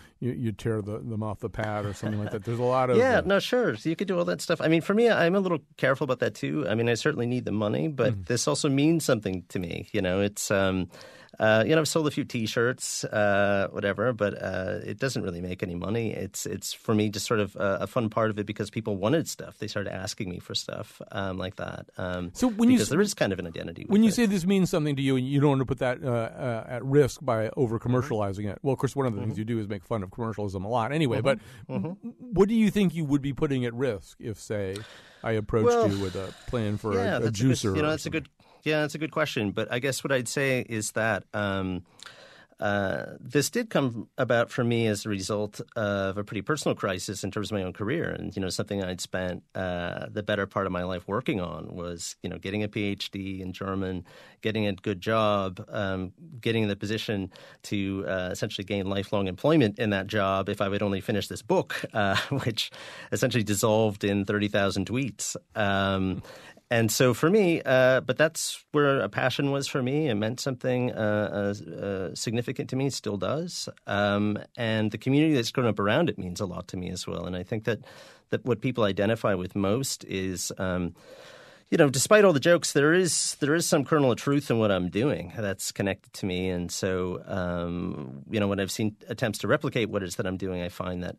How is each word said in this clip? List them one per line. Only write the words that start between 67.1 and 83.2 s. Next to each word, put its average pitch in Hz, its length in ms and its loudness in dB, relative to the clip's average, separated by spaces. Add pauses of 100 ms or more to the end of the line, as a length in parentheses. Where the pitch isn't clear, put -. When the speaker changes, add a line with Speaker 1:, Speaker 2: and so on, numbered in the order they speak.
Speaker 2:
for 160 160 2
me, 190 340 4
uh, 131 360 6
but - 180 -4
that's - 540 0
where 143 260 4
a 98 100 0
passion 135 440 0
was 139 160 -2
for 143 120 -2
me. 143 280 0
It 107 80 0
meant 110 240 -2
something, 123 500 -2
uh, 104 640 0 (160)
uh, - 0 -
uh, 95 460 -6
significant 120 540 -4
to 131 60 -2
me, 135 140 0
still 104 260 -4
does. 131 520 -4 (180)
Um, 104 500 2 (200)
and 110 340 0
the 110 80 -6
community 147 360 4
that's 120 180 0
grown 123 160 2
up 101 100 0
around 117 320 4
it - 80 -6
means 90 220 -8
a 104 60 -2
lot 90 220 -10
to - 80 -10
me 90 140 -6
as 90 160 -8
well. 87 180 -6
And 90 120 -6
I 90 80 -6
think 110 220 -6
that, 110 120 0 (520)
that 123 140 -2
what 120 180 0
people 123 200 0
identify 101 520 2
with 90 200 -4
most 104 520 0
is, 95 520 -4
um, 90 380 -2 (720)
you - 80 4
know, 147 140 8
despite 202 340 8
all 185 80 10
the 143 60 4
jokes, 170 360 4
there 151 200 6
is, - 460 2